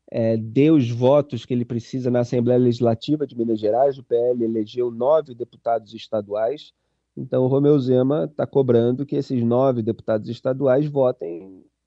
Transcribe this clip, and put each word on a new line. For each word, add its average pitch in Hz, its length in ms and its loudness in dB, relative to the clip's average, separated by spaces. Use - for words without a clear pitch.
é, 113 260 0
dê 113 320 2
os 139 220 4
votos 123 540 0
que - 80 -6
ele 120 120 -2
precisa 123 460 -6
na 123 80 2
Assembleia 123 400 0
Legislativa 123 640 0
de 123 100 -12
Minas 113 240 -2
Gerais. 120 380 0
O 127 60 -20
P - 120 -4
L 120 280 0
elegeu 113 480 -4
nove 135 420 0
deputados 117 600 -8
estaduais. 107 800 -6
Então, 131 260 -2
o 127 40 2
Romeu 143 320 4
Zema 131 560 0
tá 135 100 -4
cobrando 127 600 2
que 147 100 -6
esses 139 260 -4
nove 123 400 2
deputados 110 480 -4
estaduais 131 560 0
votem 95 800 -4